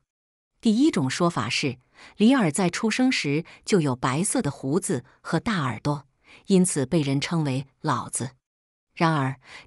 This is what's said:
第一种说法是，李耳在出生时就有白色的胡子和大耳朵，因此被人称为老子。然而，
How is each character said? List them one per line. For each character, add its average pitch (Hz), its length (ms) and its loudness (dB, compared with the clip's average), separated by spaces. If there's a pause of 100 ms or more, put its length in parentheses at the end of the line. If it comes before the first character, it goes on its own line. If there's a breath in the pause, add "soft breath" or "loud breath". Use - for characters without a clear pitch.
(600)
第 214 160 2
一 294 140 4
种 143 180 0
说 170 220 0
法 117 180 -4
是， 123 300 -4 (380 loud breath)
李 233 180 6
耳 208 160 2
在 175 180 0
出 214 220 -2
生 254 220 2
时 151 320 -2 (200 loud breath)
就 196 160 4
有 139 140 2
白 135 300 -2
色 240 180 -2
的 143 80 -2
胡 135 300 -2
子 139 240 -4 (160 soft breath)
和 - 180 -2
大 190 240 -2
耳 120 160 -4
朵， 147 300 -6 (380 soft breath)
因 185 180 4
此 147 200 -2
被 156 180 0
人 139 180 0
称 160 240 -2
为 135 240 -4 (120)
老 139 280 -4
子。 - 240 -8 (640)
然 165 200 2
而， 139 260 -2 (260 loud breath)